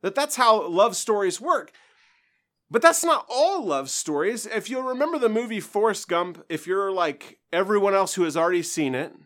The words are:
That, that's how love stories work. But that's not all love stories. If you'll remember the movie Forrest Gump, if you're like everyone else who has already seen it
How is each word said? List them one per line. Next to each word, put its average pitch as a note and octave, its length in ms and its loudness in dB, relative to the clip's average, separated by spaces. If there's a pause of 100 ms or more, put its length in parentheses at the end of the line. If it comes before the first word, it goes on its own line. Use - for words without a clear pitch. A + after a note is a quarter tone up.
That, F#3+ 120 -4
that's C#4+ 220 -2
how A3 320 4
love F#3+ 280 4
stories G3+ 440 0
work. C#4+ 320 -2 (960)
But G#3+ 120 0
that's E4 220 4
not D#4+ 260 2
all D#4 340 0
love C#3 240 -2
stories. E3 560 -4
If G#3+ 240 -6
you'll C4 140 -6
remember C#4 360 -2
the A#3+ 120 2
movie A3 300 -2
Forrest G#3 480 -2
Gump, F3 420 -2
if D#3+ 160 -6
you're F#3+ 260 -2
like E3 460 -4 (160)
everyone G3 400 2
else G3 220 2
who F3+ 80 2
has D#3 120 -2
already E3+ 260 2
seen C#3+ 320 -2
it C#3 200 -6 (120)